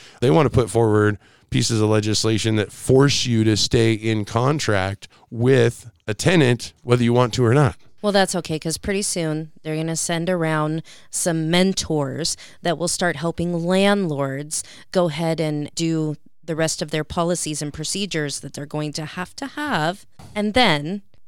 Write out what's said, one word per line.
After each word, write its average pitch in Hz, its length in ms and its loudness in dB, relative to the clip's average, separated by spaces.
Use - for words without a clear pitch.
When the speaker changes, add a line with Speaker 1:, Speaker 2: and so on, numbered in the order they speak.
Speaker 1:
they 127 100 4
wanna 151 200 4
put 113 180 2
forward 104 480 4
pieces 120 300 0
of 107 80 4
legislation 107 680 0
that 104 160 -2
force 135 560 4
you 113 160 2
to 110 120 4
stay 113 380 2
in 107 320 -2
contract 113 840 -2
with 120 600 2
a 107 80 -4
tenant, 143 680 2
whether 123 220 2
you 117 100 2
want 123 220 2
to 123 100 2
or 113 80 4
not. 139 220 4
Speaker 2:
Well, 208 100 0
that's 190 240 2
okay, 160 220 -4
'cause 160 220 -6
pretty 202 240 -4
soon 160 480 -4
they're 156 160 -6
gonna 160 180 -4
send 170 320 -4
around 160 540 0
some 160 400 -2
mentors 160 840 0
that 160 160 -2
will 175 80 -2
start 170 280 -2
helping 170 480 -4
landlords 160 1000 0
go 175 180 2
ahead 160 300 -2
and 151 360 -4
do 160 400 -2
the 165 120 -6
rest 160 260 -2
of 156 100 -6
their 151 140 -2
policies 170 560 -2
and 147 100 -4
procedures 156 720 -6
that 143 120 -14
they're 143 120 -10
going 151 260 -6
to 151 140 -8
have 180 320 -10
to 277 80 -10
have. 208 600 -4
And 214 180 -2
then 190 500 2